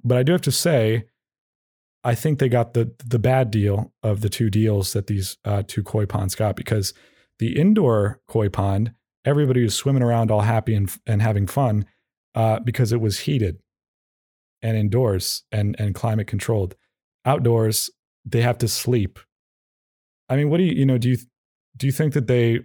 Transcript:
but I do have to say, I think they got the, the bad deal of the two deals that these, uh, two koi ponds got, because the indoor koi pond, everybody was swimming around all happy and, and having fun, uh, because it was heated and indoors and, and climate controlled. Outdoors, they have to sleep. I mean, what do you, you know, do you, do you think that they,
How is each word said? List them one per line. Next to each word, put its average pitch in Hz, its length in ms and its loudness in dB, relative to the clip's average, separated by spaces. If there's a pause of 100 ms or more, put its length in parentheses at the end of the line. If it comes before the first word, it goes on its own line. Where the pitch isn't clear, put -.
but 123 140 2
I 127 60 2
do 143 80 2
have 175 100 2
to 139 100 0
say, 113 540 0 (1000)
I 123 120 0
think 151 240 -2
they 135 100 2
got 117 240 0
the, 117 200 0 (120)
the 117 140 -2
bad 127 320 2
deal 101 420 -2 (100)
of 104 180 -2
the 107 80 -2
two 113 200 -2
deals 104 440 0
that 101 140 -4
these, 98 380 -6
uh, 101 200 -2
two - 180 -6
koi 107 220 -2
ponds 95 300 -4
got, 107 200 -2
because - 380 -4 (460)
the 113 180 -2
indoor 143 680 2
koi 104 220 0
pond, 98 440 -2 (300)
everybody 135 400 2
was 107 120 0
swimming 139 280 0
around 117 280 2
all 104 100 2
happy 113 340 0
and, 98 160 0 (140)
and 107 160 0
having 101 260 0
fun, 110 380 0 (500)
uh, 110 240 2
because 117 320 0
it 117 100 0
was 107 180 -2
heated 110 400 -2 (1040)
and 113 160 -2
indoors 104 760 0
and, 104 280 -2
and 101 160 -4
climate 110 320 -2
controlled. 101 480 -2 (500)
Outdoors, 117 640 2 (360)
they 117 160 0
have 120 180 0
to 120 80 0
sleep. 113 520 -2 (1120)
I 127 60 0
mean, 147 140 2
what 160 80 0
do 185 60 2
you, 175 100 2
you 135 120 2
know, 131 120 4
do 120 120 0
you, 123 80 2 (580)
do 131 120 -4
you 135 40 0
think 156 220 -2
that 123 140 -2
they, 117 380 2